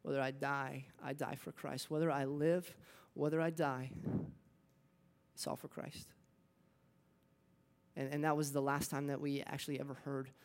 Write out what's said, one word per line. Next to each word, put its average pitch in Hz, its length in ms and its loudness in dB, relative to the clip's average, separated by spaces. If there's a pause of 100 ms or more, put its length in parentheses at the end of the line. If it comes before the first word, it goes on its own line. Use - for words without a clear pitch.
Whether 139 180 2
I 131 120 2
die, 135 540 -2 (140)
I 135 120 -4
die 143 240 -2
for - 160 -10
Christ. - 400 -6
Whether 160 180 4
I 139 140 4
live, 156 500 2 (400)
whether 151 260 4
I 165 100 4
die, 135 420 0 (1400)
it's - 140 -8
all - 80 0
for - 140 -8
Christ." - 400 -10 (1900)
And, 135 160 -2
and 147 100 2
that 151 120 6
was 147 160 2
the 139 100 2
last 139 280 2
time 143 180 0
that 139 120 -2
we 143 220 0
actually 139 380 -4
ever 139 140 -6 (100)
heard, 135 260 -4 (140)